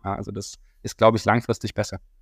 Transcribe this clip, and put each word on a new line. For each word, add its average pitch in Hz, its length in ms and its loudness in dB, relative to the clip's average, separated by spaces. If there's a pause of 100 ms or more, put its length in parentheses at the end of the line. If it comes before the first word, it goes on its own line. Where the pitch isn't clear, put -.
Ja, 98 120 -6
also - 160 -10
das 101 240 -12 (280)
ist, - 140 -12
glaub 113 180 6
ich, 107 100 -4
langfristig 113 480 0
besser. 104 260 -6 (220)